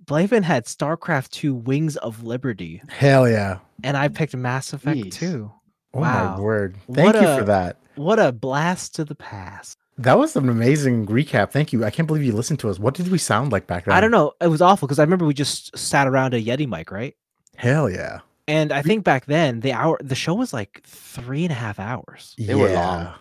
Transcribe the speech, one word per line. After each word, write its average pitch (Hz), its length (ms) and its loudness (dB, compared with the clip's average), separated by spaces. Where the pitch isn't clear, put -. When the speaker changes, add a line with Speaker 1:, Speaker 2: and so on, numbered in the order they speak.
Speaker 1:
Blavin 202 360 2
had 156 220 0
StarCraft 151 640 -4
two 143 260 -4
Wings 135 440 -2
of 113 260 -10
Liberty. 113 640 -6
Speaker 2:
Hell 135 400 6
yeah. 101 300 0
Speaker 1:
And 139 140 -2
I 143 100 0
picked 147 260 -4
Mass 127 380 -4
Effect 156 260 -4
Speaker 3:
Jeez. 95 140 -8
Speaker 1:
two. 131 400 -8
Speaker 2:
Oh 127 80 -4
my 127 240 0
Speaker 1:
Wow. 98 160 -6
Speaker 2:
word. 101 360 -2
Speaker 1:
What 127 100 -12
Speaker 2:
Thank 190 200 8
you 208 120 6
Speaker 1:
a, 139 100 4
Speaker 2:
for 113 60 0
that. 95 320 2
Speaker 1:
what 165 220 2
a 160 140 4
blast 139 640 -4
to 160 80 -4
the 147 100 -10
past. - 640 -16
Speaker 2:
That 143 200 6
was 311 160 2
an 135 140 2
amazing 120 580 2
recap. 110 440 2
Thank 151 220 -2
you. 113 120 0
I 107 60 -2
can't 165 180 -2
believe 156 160 0
you 123 80 2
listened 120 280 -2
to 113 100 -2
us. 90 80 -4
What 113 160 0
did 180 140 -4
we 185 100 2
sound 123 340 0
like 107 140 -2
back 87 180 -6
then? 101 100 2
Speaker 1:
I 180 60 6
don't 220 100 4
know. 180 300 4
It 175 80 2
was 160 140 2
awful 180 260 4
'cause 139 100 0
I 151 40 4
remember 170 240 2
we 147 80 2
just - 440 -6
sat 139 300 0
around 131 240 2
a 117 100 0
Yeti 127 240 -2
mic, 82 240 -8
right? 113 240 -10
Speaker 2:
Hell 131 340 2
yeah. 87 300 -8
Speaker 1:
And 151 240 0
I 139 60 0
Speaker 2:
We 139 60 -2
Speaker 1:
think 208 200 0
back 139 220 2
then 143 340 0
the 131 140 -2
hour, 143 280 0
the 135 120 -6
show 156 200 -2
was, 240 200 -4
like, 107 320 -8
three 131 580 -8
and 175 80 -2
a - 40 -4
half 110 220 -6
hours. - 600 -12
Speaker 3:
They 110 160 -4
were 127 160 4
Speaker 2:
Yeah. 90 100 0
Speaker 3:
long. 87 280 -4